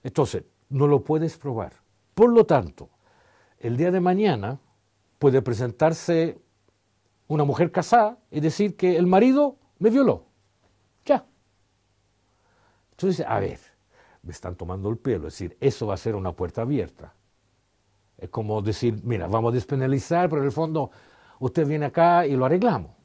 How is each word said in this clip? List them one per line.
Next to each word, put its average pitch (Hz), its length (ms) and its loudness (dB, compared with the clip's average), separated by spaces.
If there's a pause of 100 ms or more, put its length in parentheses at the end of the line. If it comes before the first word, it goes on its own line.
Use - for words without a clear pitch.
Entonces, 123 400 -2 (260)
no 139 160 2
lo 143 180 4
puedes 160 360 -2
probar. 113 340 -8 (400)
Por 233 160 6
lo 233 160 6
tanto, 113 440 -2 (680)
el 120 180 -6
día 165 140 0
de 185 100 0
mañana 175 600 0 (640)
puede 131 180 6
presentarse 156 960 -2 (920)
una 151 160 0
mujer 165 260 0
casada 220 480 2 (100)
y - 120 -6
decir 175 340 -2
que 180 220 0
el 180 100 2
marido 262 480 4 (240)
me 214 100 2
violó. 220 360 2 (800)
Ya. 285 200 0 (1700)
Entonces, 180 340 -4
a 110 140 -2
ver, - 180 -6 (680)
me 87 80 -14
están 90 240 -12
tomando 95 340 -8
el 117 80 -4
pelo. 87 300 -6
Es - 80 -14
decir, 90 240 -12
eso 120 280 -2
va 101 60 -4
a 92 40 -4
ser 110 180 -6
una 92 160 -6
puerta 90 320 -8
abierta. 120 500 -6 (1040)
Es - 120 -14
como 107 320 -4
decir, 107 420 -2
mira, 104 240 -4
vamos 113 240 0
a 123 40 -2
despenalizar, 135 760 -2
pero 147 120 -2
en 139 60 0
el 131 40 -2
fondo 156 400 -4 (480)
usted 139 280 -2
viene 151 180 -2
acá 170 400 4
y 139 100 -2
lo 127 100 2
arreglamos. 165 460 0 (140)